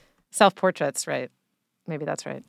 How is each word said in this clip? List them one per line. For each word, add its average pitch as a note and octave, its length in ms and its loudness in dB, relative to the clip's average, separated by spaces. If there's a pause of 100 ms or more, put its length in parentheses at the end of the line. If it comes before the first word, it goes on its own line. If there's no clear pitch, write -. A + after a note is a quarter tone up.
(320)
Self-portraits, F#3 760 2
right. C3 220 -2 (580)
Maybe D3+ 180 -4
that's D3+ 200 -4
right. - 240 -8